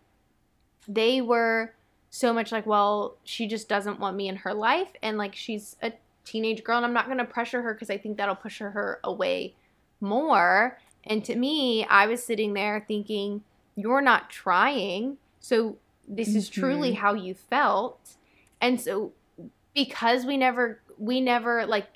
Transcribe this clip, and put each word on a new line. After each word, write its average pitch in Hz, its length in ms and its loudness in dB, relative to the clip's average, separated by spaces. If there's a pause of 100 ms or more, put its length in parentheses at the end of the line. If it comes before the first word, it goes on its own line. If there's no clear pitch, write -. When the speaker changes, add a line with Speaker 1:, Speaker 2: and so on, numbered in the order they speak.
(880)
Speaker 1:
they 226 340 2
were 226 540 2 (360)
so 233 220 2
much 226 180 -2
like, 214 140 -4
"Well, 208 580 2
she - 240 -6
just 214 220 -6
doesn't 202 300 -2
want 190 180 -4
me 196 120 -4
in 190 80 -8
her 190 160 -6
life, 254 380 0 (120)
and, 214 140 -2
like, 202 180 -6
she's 208 460 -10
a 226 120 -4 (320)
teenage 220 380 -4
girl, 233 140 0
and 240 80 0
I'm 240 80 -2
not 233 140 0
gonna 254 180 -2
pressure 240 380 -4
her 226 120 -4
'cause 226 140 -10
I 202 80 -4
think 208 200 -8
that'll 202 180 -2
push - 240 -12
her, 202 120 -8
her 202 320 -4
away 185 520 -2 (460)
more." 208 760 4 (260)
And 214 200 -2
to 233 100 -4
me, 254 500 0
I 202 220 6
was 233 160 -2
sitting 214 300 -2
there 208 340 -2
thinking, 208 560 -6 (320)
"You're 233 260 0
not 254 280 4
trying, 214 880 0 (220)
so 226 380 0 (300)
this 208 280 -2
is 208 140 0
truly 262 440 0
Speaker 2:
Mm-hmm. - 20 -4
Speaker 1:
how 202 180 2
you 185 220 -6
felt." - 840 0 (440)
And 247 200 2
so 196 320 -4 (640)
because 247 500 2
we 277 120 0
never, 247 440 2 (180)
we 247 220 0
never, 240 460 2
like 208 280 0